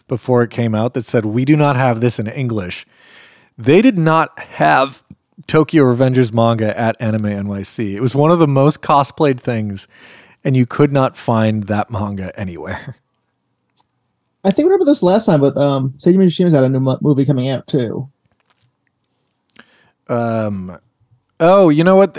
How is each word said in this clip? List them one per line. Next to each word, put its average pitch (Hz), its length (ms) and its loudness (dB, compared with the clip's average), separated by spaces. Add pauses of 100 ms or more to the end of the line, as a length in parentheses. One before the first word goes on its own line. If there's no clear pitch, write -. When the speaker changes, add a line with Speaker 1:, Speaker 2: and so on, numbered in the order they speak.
Speaker 1:
before 123 380 0
it 110 60 -6
came 113 240 -2
out 110 200 -2
that 120 100 -6
said, 117 200 -2
"We 110 200 -4
do 147 120 2
not 147 200 2
have 123 240 0
this 120 200 -2
in 104 80 -6
English." 113 580 -8 (720)
They 139 240 4
did 233 160 2
not 160 400 0
have 139 640 -2 (460)
Tokyo 156 340 2
Revengers 127 500 2
manga 113 460 0
at 113 220 -2
Anime 110 260 -4
N 101 220 -6
Y 98 160 -8
C. 98 320 -8
It 104 60 -8
was 127 120 -2
one 147 160 4
of 175 80 4
the 165 80 2
most 139 360 2
cosplayed 143 580 0
things, 107 480 -8 (560)
and 135 120 0
you 127 100 4
could 147 260 0
not 135 240 0
find 110 480 -2
that 104 260 -4
manga 101 480 -8
anywhere. 92 640 -12
<laughs> - 60 -20 (1400)
Speaker 2:
I 190 80 2
think 294 140 0
we 370 80 2
talked 381 80 2
about 285 100 2
this 285 100 -4
last 190 240 2
time, 160 140 2
but, 139 160 2
um, 135 400 0
Seiji 180 180 2
Mishishima's 180 380 2
got 139 100 4
a 131 60 2
new 135 100 -2
mo-, 131 220 -2
movie 139 240 0
coming 131 240 -2
out, 147 180 -6
too. 123 420 -4 (2000)
Speaker 1:
Um, 107 720 -6 (600)
oh, 185 280 6
you 151 140 4
know 185 140 4
what? 190 220 2